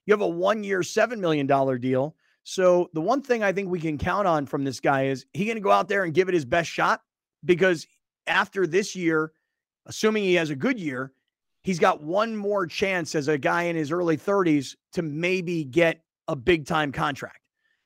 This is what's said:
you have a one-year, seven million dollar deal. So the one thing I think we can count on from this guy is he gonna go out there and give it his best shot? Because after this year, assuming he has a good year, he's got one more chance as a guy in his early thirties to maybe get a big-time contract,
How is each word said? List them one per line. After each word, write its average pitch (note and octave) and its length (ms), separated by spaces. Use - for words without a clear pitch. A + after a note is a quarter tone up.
you G3 80
have G#3 80
a F#3 80
one-year, F#3+ 540
seven A3 380
million D#3 260
dollar C3+ 320
deal. C3 380
So F3+ 500
the D#3 80
one A#3 220
thing A#3 220
I F#3+ 80
think G3 180
we F3+ 100
can D#3 180
count F#3+ 280
on D3+ 200
from C#3+ 180
this C3+ 160
guy C3+ 260
is C3+ 260
he F3 140
gonna A3+ 140
go G3 120
out G3 160
there G3+ 160
and E3 100
give F#3 140
it F#3+ 60
his D#3 100
best E3 260
shot? F3+ 320
Because F3 420
after F#3+ 400
this F#3 300
year, D#3+ 360
assuming G#3+ 380
he F3+ 100
has E3 160
a D3 60
good A#3 240
year, C3+ 320
he's F3+ 160
got F#3 200
one G3+ 360
more G3+ 280
chance F3+ 520
as C#3+ 100
a D3+ 100
guy F3 280
in E3+ 100
his D#3 160
early E3 260
thirties E3 600
to F3+ 100
maybe E3 600
get D#3+ 400
a D#3+ 80
big-time D3+ 560
contract, D3 480